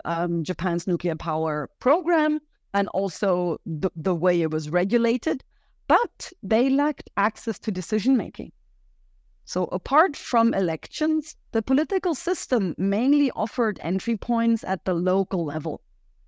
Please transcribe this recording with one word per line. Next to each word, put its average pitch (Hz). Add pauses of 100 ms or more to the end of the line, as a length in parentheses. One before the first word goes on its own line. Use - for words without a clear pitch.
um, 170
Japan's 170
nuclear 175
power 156 (100)
program, 302 (340)
and 202
also 180
the, 160
the 170
way 175
it 160
was 151
regulated, 233 (440)
but - (100)
they 233
lacked 285
access 214
to -
decision-making. 208 (920)
So 185
apart 294
from 226
elections, 285 (140)
the 220
political 311
system 233
mainly 247
offered 220
entry 190
points 233
at 185
the 185
local 185
level. 151 (460)